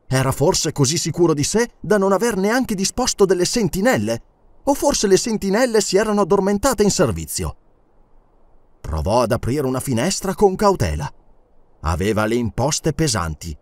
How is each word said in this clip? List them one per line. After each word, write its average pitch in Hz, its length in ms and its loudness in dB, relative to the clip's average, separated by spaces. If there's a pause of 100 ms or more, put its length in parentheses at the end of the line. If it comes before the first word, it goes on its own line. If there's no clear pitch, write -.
era 131 240 0
forse 160 400 0
così 147 260 0
sicuro 165 340 2
di 143 120 0
sé 233 260 0 (100)
da 202 180 0
non 196 120 2
aver 202 260 0
neanche 220 380 0
disposto 185 500 0
delle 180 200 2
sentinelle? 180 760 0 (420)
O 285 100 2
forse 285 320 0
le 190 100 6
sentinelle 220 640 0
si 175 160 -2
erano 208 260 2
addormentate 202 600 2
in 202 80 4
servizio? 82 680 -2 (1200)
Provò 90 420 -2
ad 110 100 -2
aprire 131 340 -2
una 127 140 -2
finestra 143 540 -2
con 190 220 2
cautela. 143 540 0 (720)
Aveva 98 440 0
le 113 80 0
imposte 123 580 -2
pesanti, 87 680 -4